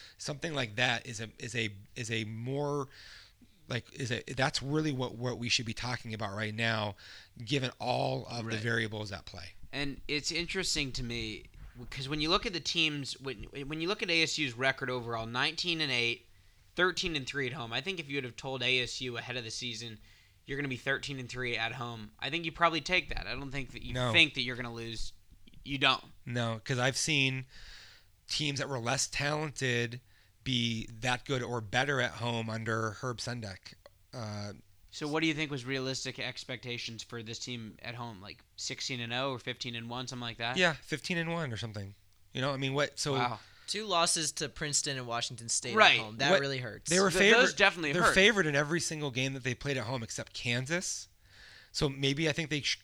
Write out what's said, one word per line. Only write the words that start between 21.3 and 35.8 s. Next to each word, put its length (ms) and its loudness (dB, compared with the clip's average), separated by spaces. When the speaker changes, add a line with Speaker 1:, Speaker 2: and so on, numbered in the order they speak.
Speaker 2:
at 140 0
home," 460 -8
I 120 -6
think 160 -2
you 60 -4
probably 280 4
take 300 0
that. 160 -6
I 80 -6
don't 160 -8
think 220 -6
that 100 -12
you 100 -8
Speaker 1:
No. 200 0
Speaker 2:
think 220 8
that 80 0
you're 140 -4
gonna 160 -6
lose. 400 -4
You 120 -2
don't. 280 4
Speaker 1:
No, 400 -2
'cause 140 0
I've 180 4
seen 480 2
teams 320 -2
that 100 -2
were 80 -2
less 300 0
talented 920 0
be 440 0
that 260 0
good 160 0
or 180 -2
better 400 2
at 120 2
home 360 -2
under 440 0
Herb 160 -4
Sendek. 560 -8
Uh, 380 -6
Speaker 2:
So 160 -6
what 120 0
do 60 4
you 80 4
think 160 -2
was 160 -6
realistic 520 -4